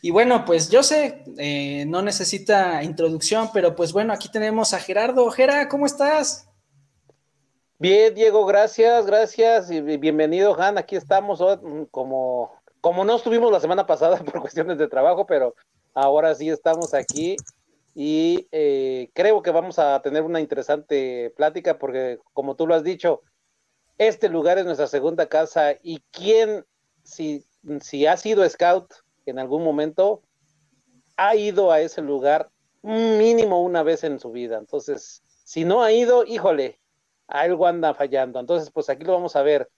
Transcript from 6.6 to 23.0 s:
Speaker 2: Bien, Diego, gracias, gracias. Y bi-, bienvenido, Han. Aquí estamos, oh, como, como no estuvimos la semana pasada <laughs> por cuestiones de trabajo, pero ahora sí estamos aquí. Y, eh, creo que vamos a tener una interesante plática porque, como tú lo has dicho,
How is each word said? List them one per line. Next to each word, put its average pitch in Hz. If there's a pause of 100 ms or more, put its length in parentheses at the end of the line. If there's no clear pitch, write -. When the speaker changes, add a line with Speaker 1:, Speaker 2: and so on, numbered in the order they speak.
Speaker 2:
Bien, 202
Diego, 214
gracias, 220
gracias. 214
Y 165
bi-, 147
bienvenido, 156
Han. 202
Aquí 190
estamos, 190
oh, 170
como, 127 (300)
como 180
no 233
estuvimos 233
la 185
semana 180
pasada 165
<laughs> -
por 165
cuestiones 165
de 147
trabajo, 170
pero 135 (400)
ahora 147
sí 156
estamos 160
aquí. 156 (560)
Y, 160
eh, 135
creo 202
que 175
vamos 165
a 139
tener 147
una 165
interesante 135
plática 156
porque, 127 (140)
como 139
tú 160
lo 165
has 160
dicho, 170 (720)